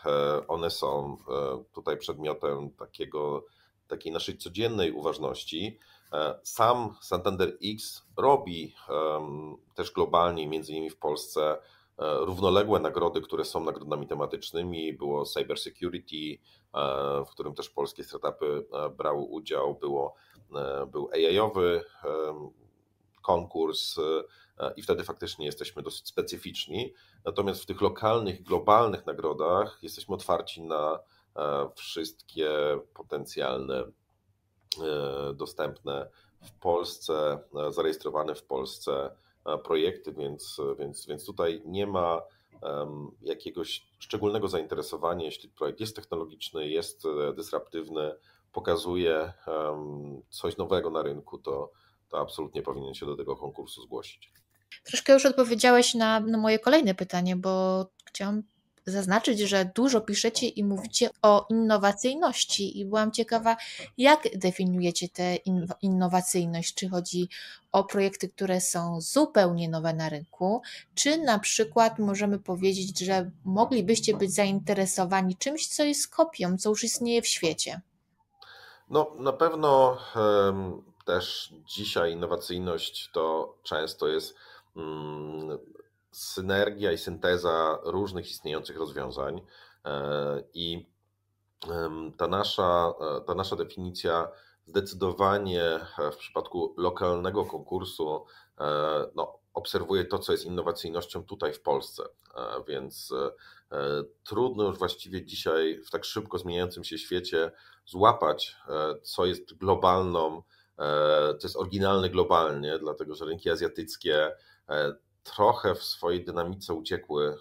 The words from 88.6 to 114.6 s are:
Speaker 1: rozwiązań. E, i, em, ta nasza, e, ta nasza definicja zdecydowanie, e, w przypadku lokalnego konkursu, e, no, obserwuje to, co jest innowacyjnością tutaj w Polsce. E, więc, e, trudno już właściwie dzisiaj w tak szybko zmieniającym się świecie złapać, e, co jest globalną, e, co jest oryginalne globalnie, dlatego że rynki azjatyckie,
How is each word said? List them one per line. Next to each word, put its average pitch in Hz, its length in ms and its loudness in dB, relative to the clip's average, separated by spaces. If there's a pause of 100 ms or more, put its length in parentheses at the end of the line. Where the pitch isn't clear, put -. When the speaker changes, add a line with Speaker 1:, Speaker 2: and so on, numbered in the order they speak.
Speaker 1:
rozwiązań. 69 640 -6 (420)
E, 71 580 -2 (120)
i, 85 320 -6 (840)
em, 80 460 -4
ta 85 120 0
nasza, 87 720 2
e, 76 200 -4
ta 87 140 -2
nasza 95 220 -2
definicja 87 720 -2 (380)
zdecydowanie, 95 1000 2
e, 80 480 -2
w - 40 -12
przypadku - 600 -6
lokalnego 90 680 0
konkursu, 80 800 -6 (360)
e, 76 540 -2
no, - 240 -6 (160)
obserwuje 90 500 -2
to, 95 140 -4
co - 140 -2
jest 82 120 0
innowacyjnością 85 800 -6
tutaj 76 280 -4
w - 100 -14
Polsce. 69 400 -2 (320)
E, 62 340 -8
więc, 67 440 -10 (600)
e, 73 60 -4 (460)
trudno 107 400 0
już 95 140 0
właściwie 90 480 -4
dzisiaj 80 600 0
w - 40 -18
tak 85 140 -4
szybko - 340 -6
zmieniającym 87 460 -4
się 80 140 -10
świecie 85 540 -2 (340)
złapać, 95 680 4 (120)
e, 76 340 -2
co - 240 0
jest - 280 -4
globalną, 90 880 2 (360)
e, 76 600 2
co - 80 -8
jest 90 100 -6
oryginalne 95 540 2
globalnie, 80 680 2
dlatego 76 360 -6
że 78 100 -12
rynki 82 260 -4
azjatyckie, 78 880 -2 (320)